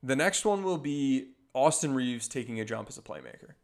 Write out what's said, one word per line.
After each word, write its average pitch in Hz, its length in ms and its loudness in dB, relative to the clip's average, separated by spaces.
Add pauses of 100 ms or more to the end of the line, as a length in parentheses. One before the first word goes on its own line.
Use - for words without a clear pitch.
The 131 120 0
next 175 300 2
one 202 160 2
will 185 160 0
be 139 540 0 (240)
Austin 143 400 4
Reaves 123 320 -2
taking 120 320 -6
a 110 60 -2
jump 110 220 -6
as - 120 -16
a - 20 -20
playmaker. - 640 -16